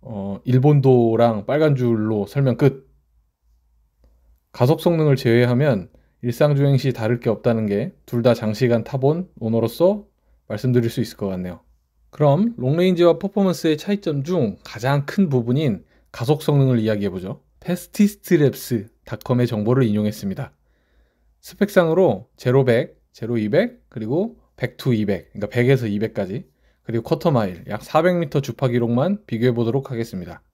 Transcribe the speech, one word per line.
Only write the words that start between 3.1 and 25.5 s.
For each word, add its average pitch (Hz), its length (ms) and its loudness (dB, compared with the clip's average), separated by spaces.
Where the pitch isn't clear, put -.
가속 151 280 0
성능을 156 360 2
제외하면 120 720 0
일상 143 340 0
주행 139 220 2
시 135 160 0
다를 117 260 -2
게 123 100 -4
없다는 113 380 0
게 104 260 -2
둘 120 160 -4
다 120 120 6
장시간 113 500 0
타본 147 460 -2
오너로서 117 680 0
말씀드릴 117 440 0
수 117 100 -6
있을 - 160 -6
것 104 100 -6
같네요. 90 320 -8
그럼 151 460 2
롱레인지와 165 600 2
퍼포먼스의 185 600 0
차이점 165 440 -4
중 139 400 -2
가장 139 440 -2
큰 196 220 0
부분인 123 560 0
가속 143 300 -2
성능을 135 360 2
이야기해보죠. 101 640 -4
패스티스트랩스닷컴의 131 1900 -2
정보를 117 400 0
인용했습니다. 107 640 -4
스펙상으로 165 960 0
제로 131 280 2
백, 123 360 0
제로 117 260 -6
이백, 147 500 -2
그리고 139 500 -6
백 - 220 -8
to 131 160 -2
이백, 101 400 -2
그러니까 101 160 -8
백에서 123 400 0